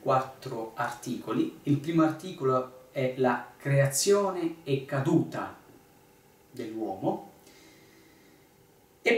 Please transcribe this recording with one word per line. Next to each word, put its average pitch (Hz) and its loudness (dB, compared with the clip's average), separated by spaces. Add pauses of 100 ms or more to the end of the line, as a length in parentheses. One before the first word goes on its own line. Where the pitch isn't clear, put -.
quattro 117 -2
articoli. 120 -4
Il 143 2
primo 160 4
articolo 135 -2
è 127 -2
la 123 0
creazione 170 2
e 135 -2
caduta 135 0 (920)
dell'uomo 113 -6 (1700)
e 156 4